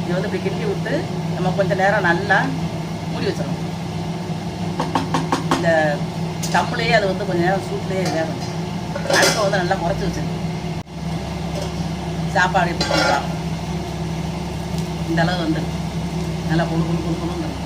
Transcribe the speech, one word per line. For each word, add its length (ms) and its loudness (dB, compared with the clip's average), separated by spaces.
இது 120 0
வந்து 140 0
இப்படி 160 -2
கிண்டி 260 -2
விட்டு 220 -2
நம்ம 240 2
கொஞ்ச 240 4
நேரம் 260 4
நல்லா 280 4
மூடி 160 0
வச்சிடணும். 340 -2
இந்த 120 2
தம்முலேயே 440 2
அது 120 2
வந்து 180 -2
கொஞ்ச 180 2
நேரம் 220 2
சூட்லேயே 360 0
வேகணும். 280 0
அடுப்பை 260 6
வந்து 160 4
நல்லா 220 2
குறைச்சி 240 0
வச்சிருக்கணும். 380 -2
சாப்பாடு 380 4
எப்படி 200 -2
பண்ணுறோம், 340 4
இந்த 160 4
அளவு 220 0
வந்து 160 2
நல்லா 200 4
குளு 180 2
குளு 180 0
குளு 160 0
குளுன்னு 260 -2
இருக்கும். 180 -4